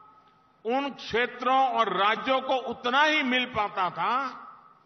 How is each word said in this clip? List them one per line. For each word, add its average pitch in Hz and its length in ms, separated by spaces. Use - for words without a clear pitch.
उन 269 240
क्षेत्रों 254 800
और 226 240
राज्यों 254 480
को 262 140
उतना 247 480
ही 302 200
मिल 247 220
पाता 202 440
था, 233 500